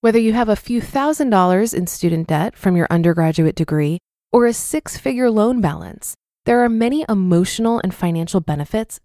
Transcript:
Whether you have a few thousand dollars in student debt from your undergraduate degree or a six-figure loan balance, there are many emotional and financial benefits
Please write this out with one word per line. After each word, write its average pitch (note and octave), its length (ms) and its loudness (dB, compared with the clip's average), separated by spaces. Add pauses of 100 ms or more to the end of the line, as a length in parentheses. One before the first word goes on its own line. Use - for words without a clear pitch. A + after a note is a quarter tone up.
Whether A3+ 180 4
you A3 140 2
have A3+ 160 0
a G#3 80 2
few A#3+ 240 -4
thousand C#4+ 500 -2
dollars F#3 420 2
in F3+ 140 -4
student E3 400 -2
debt E3 300 -2
from F3+ 200 0
your E3+ 140 2
undergraduate E3 640 2
degree D3+ 460 -2 (320)
or A#3+ 140 4
a A#3 60 2
six-figure B3+ 800 -2
loan A3+ 300 2
balance, D3+ 560 -6 (280)
there A#3+ 200 4
are A#3+ 40 2
many A#3 400 0
emotional G3 760 0
and F#3 100 -2
financial E3+ 460 -2
benefits D3+ 640 -6